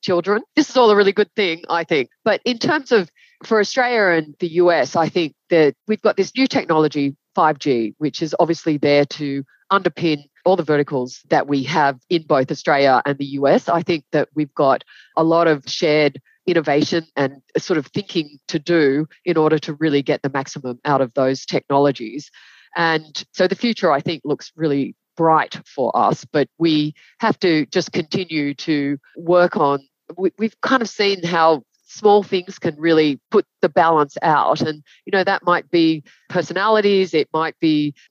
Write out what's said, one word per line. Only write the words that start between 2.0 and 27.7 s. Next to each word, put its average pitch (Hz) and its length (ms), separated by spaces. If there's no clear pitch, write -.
But 208 220
in 247 140
terms 294 320
of, 196 180
for 220 160
Australia 214 580
and 151 220
the 175 100
U 175 220
S, 151 240
I 160 140
think 165 240
that 156 240
we've 208 140
got - 140
this 190 220
new 262 100
technology, 151 680
five 156 240
G, 117 380
which - 240
is 156 180
obviously 160 380
there 143 280
to 139 380
underpin 170 540
all 185 120
the 175 40
verticals 143 680
that 139 180
we 139 160
have 139 340
in 165 180
both 147 240
Australia 139 540
and 139 120
the 143 80
U 139 220
S. 151 220
I 170 120
think 170 300
that 147 240
we've 151 180
got 135 300
a 160 80
lot 165 240
of 147 200
shared 151 540
innovation 160 680
and 139 260
sort 156 220
of 131 80
thinking 151 500
to 165 100
do 151 480
in 170 120
order 156 220
to 156 140
really 143 300
get 131 180
the 139 80
maximum 135 560
out 143 160
of 127 120
those 135 320
technologies. 139 840
And 160 480
so - 140
the 190 80
future, 214 360
I 143 100
think, 160 240
looks - 300
really 143 400
bright 160 400
for - 300
us, 110 300
but 143 320
we 156 360
have 220 200
to 160 280
just - 260